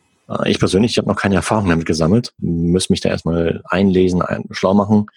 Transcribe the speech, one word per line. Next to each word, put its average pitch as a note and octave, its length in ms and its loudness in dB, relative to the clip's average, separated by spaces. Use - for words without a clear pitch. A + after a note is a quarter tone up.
äh, - 220 -2
ich G#2 80 0
persönlich, G#2 320 2
ich - 60 -2
habe G#2 100 -2
noch G#2 80 0
keine G2+ 200 -2
Erfahrung G2+ 340 0
damit E2 160 0
gesammelt, F2 540 0
müsste F2 540 0
mich - 80 -2
da F2+ 80 -2
erstmal E2+ 560 -2
einlesen, F#2 560 2
ein-, - 300 -4
schlau F#2+ 220 0
machen, G#2 440 2